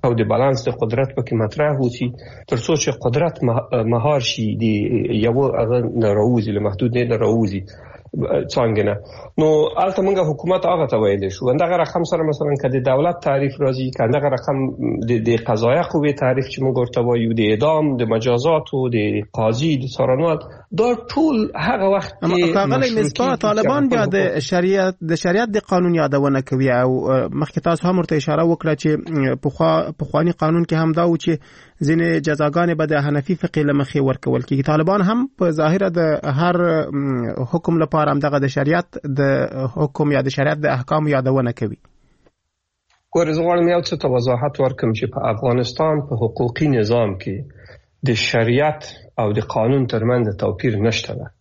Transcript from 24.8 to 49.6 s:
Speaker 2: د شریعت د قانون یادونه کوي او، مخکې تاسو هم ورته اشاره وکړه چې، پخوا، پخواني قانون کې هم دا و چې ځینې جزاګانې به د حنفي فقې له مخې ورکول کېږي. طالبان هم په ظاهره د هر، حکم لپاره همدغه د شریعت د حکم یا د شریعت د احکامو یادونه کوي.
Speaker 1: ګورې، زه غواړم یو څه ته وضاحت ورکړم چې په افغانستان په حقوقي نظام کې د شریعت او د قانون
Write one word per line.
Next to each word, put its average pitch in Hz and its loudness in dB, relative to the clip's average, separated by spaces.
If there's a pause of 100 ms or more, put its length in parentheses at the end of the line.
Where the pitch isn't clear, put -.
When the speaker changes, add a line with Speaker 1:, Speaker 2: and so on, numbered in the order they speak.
Speaker 2:
د 160 -2
شریعت 202 2 (100)
د - - (120)
قانون 180 2
یادونه 139 2
کوي 135 2 (120)
او، 127 2 (520)
مخکې - -4
تاسو 170 0
هم 185 2
ورته 165 0
اشاره 151 0
وکړه 160 0
چې، 156 2 (540)
پخوا، 160 0 (280)
پخواني 160 0 (100)
قانون 165 2
کې 160 -2
هم 160 2
دا 170 2
و 170 2
چې 165 -2 (540)
ځینې 165 2 (180)
جزاګانې 156 0
به 156 0
د 156 2 (120)
حنفي 147 0
فقې 156 -2
له 143 2
مخې 143 -2
ورکول 131 0
کېږي. 135 -2
طالبان 160 2
هم 233 2 (200)
په 180 2 (120)
ظاهره 175 2 (100)
د - 2 (400)
هر، 175 2 (960)
حکم 170 0
لپاره 151 0
همدغه 143 0
د 139 0
شریعت 151 -2 (200)
د - 0 (540)
حکم 147 -2
یا 131 0
د 135 -4
شریعت 151 0
د - 2
احکامو 151 0
یادونه 131 2
کوي. - -4 (1400)
Speaker 1:
ګورې، 165 0
زه 165 0
غواړم 175 2
یو 175 2
څه 180 -4
ته - -2
وضاحت 123 0
ورکړم 127 0
چې 127 -4
په - -4 (140)
افغانستان 127 0 (140)
په 131 -4
حقوقي 120 -2
نظام 110 2 (120)
کې 95 -8 (720)
د - 2 (160)
شریعت 123 2 (400)
او 107 0 (100)
د - -2 (140)
قانون 127 2